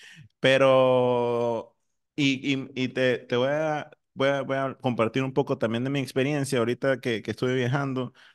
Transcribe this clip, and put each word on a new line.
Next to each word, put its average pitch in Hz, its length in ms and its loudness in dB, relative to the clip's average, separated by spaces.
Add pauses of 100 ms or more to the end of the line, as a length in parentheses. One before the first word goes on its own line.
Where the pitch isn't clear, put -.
(400)
Pero, 123 1400 2 (400)
y, 139 380 0
y, 131 200 -6
y 127 160 -2
te, 127 280 2
te - 180 -4
voy 123 140 2
a, 151 400 -4 (240)
voy 135 140 0
a, 139 140 -2
voy 131 160 -4
a 135 220 -4
compartir 117 440 0
un 135 100 -6
poco 139 240 0
también 117 260 -2
de 135 60 -4
mi 139 100 -2
experiencia 135 580 -2
ahorita 120 420 0
que, 113 220 -2
que - 100 -6
estuve 127 240 -2
viajando. 131 560 -2 (220)